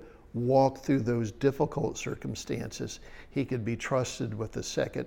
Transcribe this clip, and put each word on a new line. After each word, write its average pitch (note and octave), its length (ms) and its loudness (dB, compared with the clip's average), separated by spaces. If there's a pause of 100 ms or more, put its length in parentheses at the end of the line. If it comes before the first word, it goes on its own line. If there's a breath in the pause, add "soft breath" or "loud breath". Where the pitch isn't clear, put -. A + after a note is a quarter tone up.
(320 loud breath)
walk C3 460 6
through C3+ 220 4
those A#2 320 2
difficult - 640 0
circumstances, A#2 1040 -6 (300 loud breath)
he C#3 140 0
could A#2+ 200 -2
be A#2 120 0
trusted B2 560 0
with G#2+ 200 -6
the A#2 100 -6
second - 440 -2